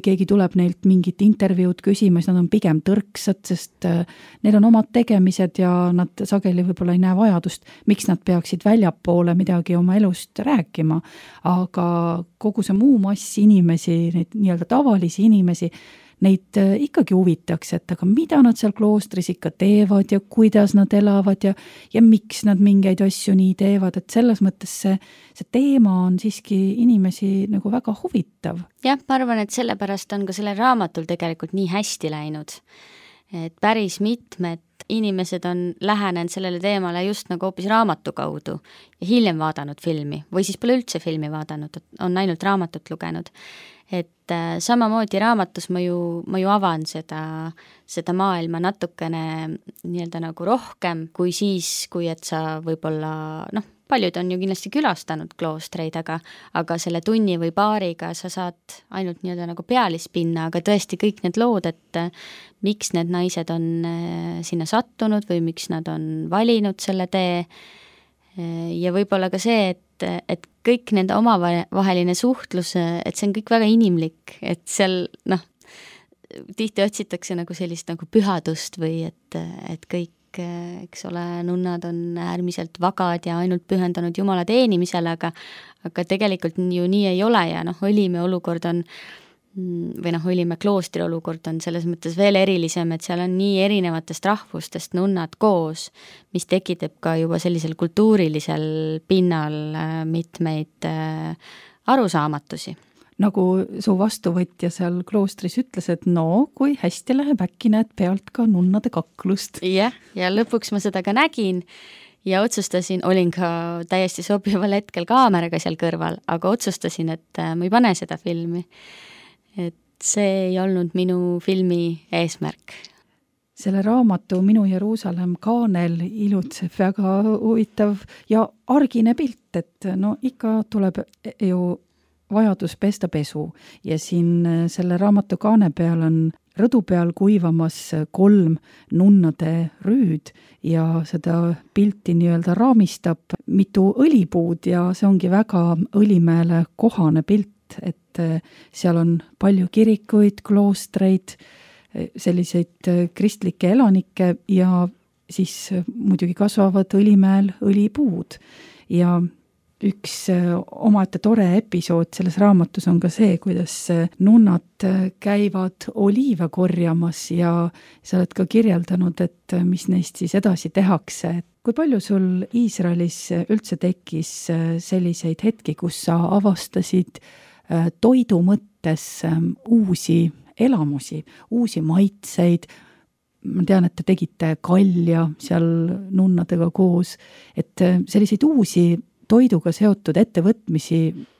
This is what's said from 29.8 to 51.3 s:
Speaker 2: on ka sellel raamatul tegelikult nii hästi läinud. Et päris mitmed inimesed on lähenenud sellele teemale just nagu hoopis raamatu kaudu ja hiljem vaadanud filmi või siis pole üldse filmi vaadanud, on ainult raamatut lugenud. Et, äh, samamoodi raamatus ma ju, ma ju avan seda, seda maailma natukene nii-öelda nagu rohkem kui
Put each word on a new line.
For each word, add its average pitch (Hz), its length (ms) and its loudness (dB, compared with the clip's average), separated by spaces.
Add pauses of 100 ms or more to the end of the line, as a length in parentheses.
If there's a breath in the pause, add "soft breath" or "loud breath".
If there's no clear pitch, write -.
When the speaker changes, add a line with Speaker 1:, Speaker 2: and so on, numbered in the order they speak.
Speaker 2:
on 202 160 -4
ka 180 80 -8
sellel 202 240 -6
raamatul 214 480 0
tegelikult 170 480 -6
nii 190 160 -2
hästi 190 400 -6
läinud. 151 460 -10 (760 soft breath)
Et 165 300 -10
päris 208 420 0
mitmed 180 560 -6 (300)
inimesed 190 580 -4
on 180 180 -4 (140)
lähenenud 185 480 -2
sellele 180 320 -6
teemale 185 460 -2
just 202 260 -8
nagu 180 140 -6
hoopis 190 240 -8
raamatu 220 420 0
kaudu 147 460 -8 (420 soft breath)
ja 175 60 -10
hiljem 208 340 2
vaadanud 143 400 -6
filmi 151 440 -6 (100)
või 190 100 0
siis 196 160 -8
pole 247 200 2
üldse 175 200 -8
filmi 156 320 -6
vaadanud, 156 480 -10 (220)
on 175 160 -2
ainult 185 240 -2
raamatut 190 500 -4
lugenud. 165 380 -10 (600 loud breath)
Et, - 400 -10
äh, 170 320 -4
samamoodi 220 560 0
raamatus 208 460 -2 (100)
ma 180 80 -2
ju, 175 480 -4
ma 190 80 -2
ju 190 120 0
avan 180 360 0
seda, 160 640 -10 (400 soft breath)
seda 175 240 -6
maailma 170 480 -2
natukene 170 600 -6 (280)
nii-öelda 170 720 -10
nagu 165 240 -10
rohkem 175 680 -4
kui 180 200 -2